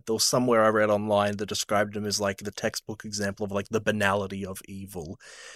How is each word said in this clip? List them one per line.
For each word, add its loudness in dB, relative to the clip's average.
there 0
was 2
somewhere 4
I 8
read 4
online 2
that -6
described 0
him -6
as, -2
like, -2
the -8
textbook -6
example -4
of, -6
like, -2
the -2
banality 0
of -12
evil. -12